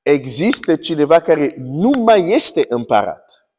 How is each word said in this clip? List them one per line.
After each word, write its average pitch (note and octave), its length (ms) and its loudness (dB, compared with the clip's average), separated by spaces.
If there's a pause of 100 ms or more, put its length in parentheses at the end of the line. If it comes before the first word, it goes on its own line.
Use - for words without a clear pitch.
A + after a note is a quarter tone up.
există C3+ 720 0
cineva D#3 460 0
care D3+ 360 -2
nu C3+ 320 -4
mai A3 420 2
este G#3+ 380 2
împărat. A2 800 -4 (120)